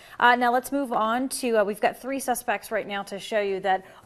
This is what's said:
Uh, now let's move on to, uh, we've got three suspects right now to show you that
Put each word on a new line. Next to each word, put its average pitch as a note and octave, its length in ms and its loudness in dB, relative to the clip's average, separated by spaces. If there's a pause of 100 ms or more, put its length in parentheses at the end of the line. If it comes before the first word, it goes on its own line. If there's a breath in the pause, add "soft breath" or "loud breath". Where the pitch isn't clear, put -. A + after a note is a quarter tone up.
(180 loud breath)
Uh, A#3+ 160 6
now B3 160 4
let's B3+ 220 0
move C4+ 220 -2
on A3+ 340 0
to, A#3 300 0
uh, G#3 60 6
we've G3+ 160 -4
got - 200 0
three C4+ 200 -6
suspects A#3 500 -4
right G3 160 -2
now G3+ 160 -6
to G3 160 -10
show G#3+ 220 -2
you G3 200 -2
that F#3+ 240 0 (220 loud breath)